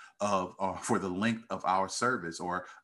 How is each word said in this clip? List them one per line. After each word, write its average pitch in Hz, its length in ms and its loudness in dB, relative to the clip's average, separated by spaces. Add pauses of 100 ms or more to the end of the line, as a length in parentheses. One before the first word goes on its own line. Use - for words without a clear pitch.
(200)
of, 95 380 2
or 95 180 0
for 107 220 2
the 92 100 -2
length 110 400 0
of 95 160 -4
our 92 240 4
service 101 500 -2
or 87 280 -4 (180)